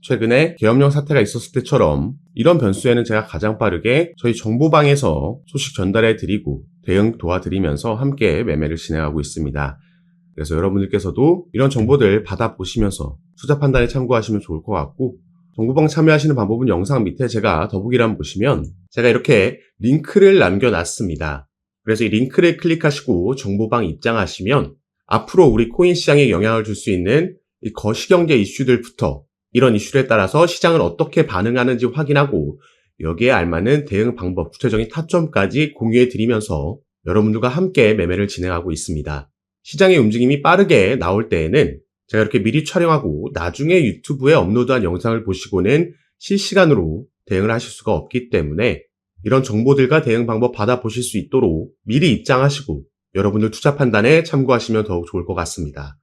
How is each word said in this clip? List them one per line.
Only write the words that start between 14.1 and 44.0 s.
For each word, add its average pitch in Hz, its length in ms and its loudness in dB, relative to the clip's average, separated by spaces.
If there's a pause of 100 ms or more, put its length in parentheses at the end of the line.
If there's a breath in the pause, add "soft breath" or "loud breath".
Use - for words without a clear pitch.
좋을 80 200 -8
것 110 100 -8
같고 92 440 -6 (400)
정보방 135 320 0
참여하시는 151 480 2
방법은 117 320 0
영상 104 360 0
밑에 123 220 -4
제가 104 420 -2
더보기란 113 480 0
보시면 98 480 -2 (260)
제가 120 180 2
이렇게 117 500 2 (200 loud breath)
링크를 180 600 4
남겨놨습니다. 90 1080 -2 (340)
그래서 110 220 -2
이 107 40 0
링크를 151 500 2
클릭하시고 143 760 -2
정보방 107 500 -2
입장하시면 107 880 -2 (320)
앞으로 156 400 4
우리 113 220 4
코인 180 260 2
시장에 143 360 4
영향을 107 340 0
줄 104 100 -6
수 - 160 -6
있는 107 440 0 (280)
이 107 100 -8
거시경제 156 640 2
이슈들부터 120 880 -2 (300)
이런 120 220 4
이슈에 131 320 -2
따라서 113 400 2
시장은 170 360 2
어떻게 143 440 0
반응하는지 120 600 0
확인하고 135 720 -2 (400 soft breath)
여기에 85 300 0
알맞는 104 560 0
대응 107 280 -2
방법, 90 380 -6
구체적인 110 360 -2
타점까지 151 840 -2
공유해 120 360 2
드리면서 104 680 -2 (280)
여러분들과 107 420 0
함께 143 460 2
매매를 92 340 -2
진행하고 90 440 -6
있습니다. 76 580 -8 (320)
시장의 185 360 2
움직임이 123 440 2
빠르게 151 540 4
나올 101 320 -2
때에는 85 500 0 (300)
제가 110 140 0
이렇게 107 200 0
미리 123 220 0
촬영하고 131 680 -2
나중에 143 520 0
유튜브에 131 500 0